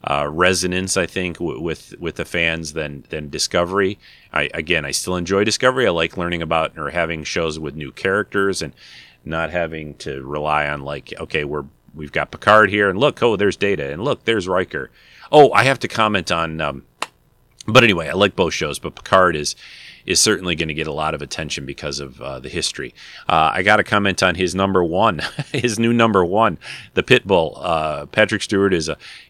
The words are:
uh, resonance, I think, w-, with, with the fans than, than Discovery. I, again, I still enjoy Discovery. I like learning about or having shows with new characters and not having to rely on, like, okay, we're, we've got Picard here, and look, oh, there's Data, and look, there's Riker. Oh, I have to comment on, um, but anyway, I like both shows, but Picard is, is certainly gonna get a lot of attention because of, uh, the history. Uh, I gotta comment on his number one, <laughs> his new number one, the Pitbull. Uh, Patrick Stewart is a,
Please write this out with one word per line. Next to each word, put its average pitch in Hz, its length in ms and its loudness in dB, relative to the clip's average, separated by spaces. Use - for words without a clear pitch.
uh, 71 240 -2
resonance, 90 680 0
I 90 80 2
think, 90 320 -6
w-, 73 220 -6
with, 80 400 -6
with 82 160 -6
the 76 100 -6
fans 82 480 -2
than, 73 360 -8
than 76 200 -10
Discovery. 90 680 0
I, 73 220 -2
again, 82 320 -2
I 71 60 -6
still 90 240 -4
enjoy 92 280 0
Discovery. 127 440 2
I 92 40 4
like 85 260 -2
learning 87 240 -4
about 80 360 -2
or 73 140 -8
having 82 320 -2
shows 80 360 -4
with 73 160 -8
new 71 160 -10
characters 98 720 -2
and 71 120 -8
not 80 260 -4
having 80 460 -4
to 67 280 -10
rely 76 440 -2
on, 73 140 -4
like, 69 380 -10
okay, 78 240 -4
we're, 73 220 -6
we've 76 160 -12
got 76 180 -2
Picard 107 400 6
here, 101 200 2
and 92 100 -2
look, 135 240 2
oh, 117 120 4
there's 95 220 2
Data, 82 340 -2
and 80 120 -8
look, 131 220 -4
there's 107 220 0
Riker. 90 440 -2
Oh, 147 200 10
I 104 120 4
have 131 160 2
to - 80 -4
comment 104 440 0
on, 82 300 -2
um, 69 220 -4
but 120 160 4
anyway, 87 240 0
I 71 60 -6
like 98 220 2
both 85 180 0
shows, 73 240 -4
but 78 160 -10
Picard 92 420 2
is, 73 200 -6
is 104 140 0
certainly 92 340 0
gonna 78 220 -4
get 78 100 -4
a 78 80 -6
lot 78 220 -2
of 73 80 -10
attention 73 420 -8
because 69 340 -8
of, 65 220 -14
uh, 65 180 -10
the 65 100 -14
history. 69 440 -8
Uh, 78 260 4
I 92 100 -2
gotta 104 200 6
comment 101 380 0
on 92 140 2
his 92 180 -2
number 95 300 2
one, 87 380 0
<laughs> - 140 -10
his 117 280 -2
new 117 120 2
number 113 320 4
one, 98 360 0
the 90 80 2
Pitbull. 92 580 2
Uh, 78 460 -2
Patrick 107 380 2
Stewart 98 320 2
is 78 120 -2
a, 78 100 -6